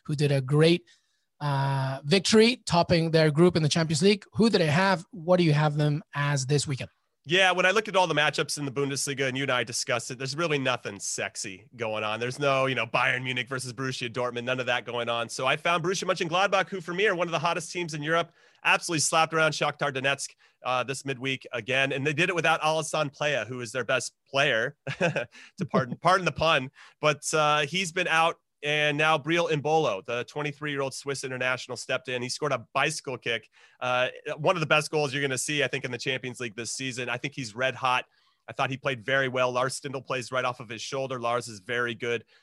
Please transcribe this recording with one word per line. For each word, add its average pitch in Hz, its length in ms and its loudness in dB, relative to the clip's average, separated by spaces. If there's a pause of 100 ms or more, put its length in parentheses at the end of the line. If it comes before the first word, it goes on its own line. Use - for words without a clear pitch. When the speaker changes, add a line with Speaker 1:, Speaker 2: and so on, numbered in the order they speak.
Speaker 1:
who 151 100 -4
did 143 180 4
a 135 80 2
great, 156 420 4 (560)
uh, 139 640 -2
victory, 220 640 4
topping 170 460 2
their 160 200 6
group 175 240 6
in 165 80 2
the 147 60 4
Champions 160 320 0
League. 202 320 4
Who 226 160 6
do 202 80 4
they 170 80 4
have? 180 460 2
What 180 260 2
do 175 80 6
you 151 80 6
have 151 240 2
them 147 260 2 (100)
as 143 340 0
this 143 200 0
weekend? 135 220 -6 (340)
Speaker 2:
Yeah, 185 280 4
when 180 160 4
I 185 40 4
looked 214 160 2
at 185 80 -2
all 185 120 4
the 156 80 0
matchups 147 420 0
in 147 80 -6
the 139 60 -6
Bundesliga, 139 560 -2
and 127 100 -4
you 139 60 -4
and 135 80 -2
I 123 120 2
discussed 120 460 -4
it, 127 80 -10
there's 135 180 -8
really 156 220 0
nothing 120 420 -2
sexy 101 760 -8
going 110 280 -4
on. 107 160 -2
There's 127 200 -4
no, 135 260 2
you 135 80 0
know, 113 140 -2
Bayern 127 360 0
Munich 127 240 -4
versus 131 260 -8
Borussia 131 380 -6
Dortmund, 120 340 -4
none 127 140 -2
of 120 60 -4
that 123 200 -2
going 117 220 -4
on. 117 220 -2
So 131 160 -4
I 139 100 2
found 170 280 0
Borussia 185 220 -4
Mönchengladbach, 185 640 0
who 190 120 -8
for 175 140 -10
me 196 100 2
are 196 100 2
one 175 120 0
of 165 40 -6
the 165 60 0
hottest 170 340 -2
teams 175 220 -6
in 151 80 -6
Europe, 165 300 0 (320)
absolutely 170 380 2
slapped 160 340 2
around 160 160 4
Shakhtar 147 420 -2
Donetsk, 135 360 -2 (360)
uh, 123 180 0
this 135 220 -8
midweek 131 480 -6
again. 127 380 0
And 139 160 -4
they 156 60 0
did 170 160 0
it 180 60 -2
without 165 260 2
Alassane 156 520 -2
Plea, 139 340 -2
who 123 140 -10
is 117 100 -10
their 123 140 -4
best 127 280 -2 (140)
player, 135 480 2 (120)
<laughs> 147 100 -6
to 147 300 -2 (440)
pardon, - 260 -2
Speaker 1:
<laughs> - 40 -18
Speaker 2:
pardon 180 240 4
the 151 60 0
pun. 147 400 0 (300)
But, 147 340 0
uh, 151 320 4
he's 175 240 -4
been 175 160 -2
out, 165 300 2 (260)
and 151 320 2
now 156 220 4
Breel 160 320 0
Embolo, 147 560 0
the 120 200 -4
twenty-three-year-old 143 680 -6
Swiss 139 300 -6
international, 127 520 -4
stepped 127 340 -4
in. 123 120 -2
He 123 80 -4
scored 147 220 -4
a 120 120 -2 (120)
bicycle 139 420 -2
kick, 117 320 -4 (300)
uh, 127 300 0 (280)
one 165 180 2
of 170 40 -4
the 156 80 -2
best 151 240 2
goals 147 200 0
you're 143 120 -4
gonna 131 120 -2
see, 147 280 -2
I 127 40 0
think, 135 160 -4
in 131 60 -6
the 123 80 -6
Champions 127 420 -6
League 120 160 -8
this 113 160 -8
season. 127 380 -6
I 120 80 -2
think 135 160 -8
he's 110 220 -10
red 127 180 0
hot. 127 320 0 (420)
I 117 60 -14
thought 135 160 -2
he 135 80 -6
played 131 260 -4
very 135 260 0
well. 127 220 0
Lars 127 300 -2
Stindl 135 240 -10
plays 127 260 -6
right 127 140 -2
off 123 140 -4
of 113 100 -16
his 113 100 -12
shoulder. 135 400 -6
Lars 117 280 -2
is 107 120 -14
very 120 360 -4
good. 120 280 -4 (200)